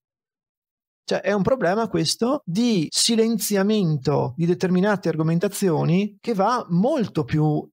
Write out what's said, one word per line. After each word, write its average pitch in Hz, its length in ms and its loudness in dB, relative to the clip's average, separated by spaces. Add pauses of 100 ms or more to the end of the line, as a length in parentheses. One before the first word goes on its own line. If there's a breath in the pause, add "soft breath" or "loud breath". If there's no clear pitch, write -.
(1040)
Cioè, - 180 -4
è 196 120 0
un 208 80 0
problema 220 480 0
questo 226 560 -2
di 202 440 0
silenziamento 196 1500 0
di 165 80 0
determinate 180 640 0
argomentazioni 165 1120 0
che 233 120 -4
va 214 360 0
molto 185 560 0
più 151 480 0